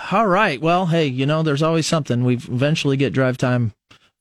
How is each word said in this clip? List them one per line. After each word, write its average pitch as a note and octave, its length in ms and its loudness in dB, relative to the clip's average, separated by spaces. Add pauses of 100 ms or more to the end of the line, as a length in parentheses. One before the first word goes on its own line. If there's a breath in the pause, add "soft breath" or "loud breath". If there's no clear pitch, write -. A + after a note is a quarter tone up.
(120)
All G#3+ 160 2
right. F3+ 340 0
Well, F3 260 2
hey, D#3+ 200 2
you C3 180 -2
know, D#3 180 0
there's D3+ 200 0
always D#3+ 240 0
something. C3 360 0
We B2 120 2
eventually C3+ 600 -2
get C3+ 160 0
Drive B2+ 240 0
Time B2 360 0 (480 soft breath)